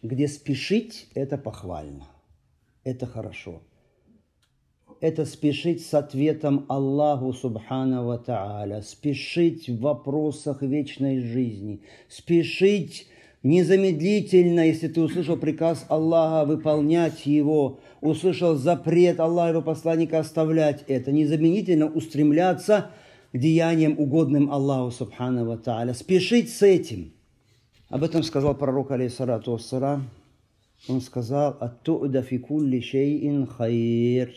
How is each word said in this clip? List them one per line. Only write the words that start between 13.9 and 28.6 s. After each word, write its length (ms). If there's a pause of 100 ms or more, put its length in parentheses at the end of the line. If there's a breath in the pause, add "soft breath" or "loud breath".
если 220
ты 120
услышал 360
приказ 520
Аллаха, 580
выполнять 800
его, 540 (220 loud breath)
услышал 560
запрет 640
Аллаха 300
и 20
его 100
посланника 560
оставлять 720
это, 240
незамедлительно 720
устремляться 1040 (420 loud breath)
к 60
деяниям, 600
угодным 500
Аллаху 400
Субхану 540
ва 140
Тааля, 360
спешить 580
с 100
этим. 500 (760)
Об 160
этом 180
сказал 320
пророк, 360